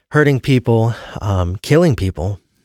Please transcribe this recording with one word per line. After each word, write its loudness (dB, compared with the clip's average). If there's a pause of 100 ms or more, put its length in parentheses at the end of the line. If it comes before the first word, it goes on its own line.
(100)
hurting 2
people, 2 (260)
um, -2
killing 2
people. -4 (240)